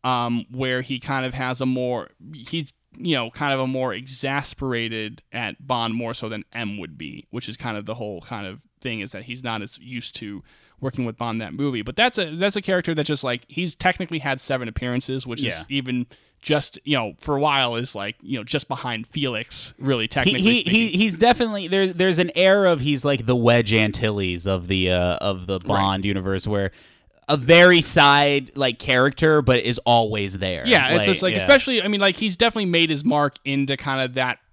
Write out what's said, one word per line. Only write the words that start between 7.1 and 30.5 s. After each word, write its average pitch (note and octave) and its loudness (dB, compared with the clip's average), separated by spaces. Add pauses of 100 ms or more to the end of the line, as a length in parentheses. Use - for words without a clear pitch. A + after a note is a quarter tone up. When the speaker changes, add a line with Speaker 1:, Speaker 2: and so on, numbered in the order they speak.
Speaker 1:
which B2 -10
is A2 -12
kind A2 -8
of G#2+ -10
the A2 -8
whole G#2 -10
kind G2+ -12
of F#2 -12 (220)
thing, A2+ -6
is G2 -10
that G#2 -14
he's B2+ -14
not A2+ -6
as - -14
used A#2+ -12
to G2+ -12 (340)
working C3 -6
with A2+ -8
Bond A#2 -6
in - -4
that G#2+ -8
movie. C3+ -2
But - -8
that's A#3 0
a, E3 -4
that's G3 0
a G#3 -2
character F3+ -2
that D3+ -2
just, D3 -4
like, A#2+ -4
he's E3+ -6
technically F3 -2
had C3+ -4
seven B2+ -4
appearances, B2+ -4
which A#2 -8
Speaker 2:
Yeah. F#2 -4
Speaker 1:
is D#2 -12
even B2+ -2 (360)
just, - -2
you C#3+ 0
know, G#2+ -4
for D3 -2
a C#3 0
while C3+ 2
is, B2 -6
like, G2+ -8
you C3 -6
know, A2 -8
just - -4
behind A#2+ -6
Felix, B2 -6
really C3 0
Speaker 2:
He, - -4
Speaker 1:
technically D3 2
Speaker 2:
he, A#3 4
Speaker 1:
speaking. F3+ -2
Speaker 2:
he, A3+ 2
he's F#3 0
definitely, A3 2
there's, F#3+ 2
there's F3+ 2
an E3 -2
air F#3+ 6
of E3 4
he's, C#3 0
like, C3+ 0
the B2 2
Wedge A#2 4
Antilles G#2 0
of F#2 -2
the, F#2 2
uh, F2+ 2
of F#2 -4
the F#2+ -2
Speaker 1:
Right. F#2 -10
Speaker 2:
Bond G2 2
universe, F#2+ -2
where G2+ 0 (580)
a D3+ 2
very E3+ 8
side, C#3+ 4
like, C3 0
character, C#3+ 4
but B2 4
is A#2+ -2
always G#2+ 2
there. F2+ -2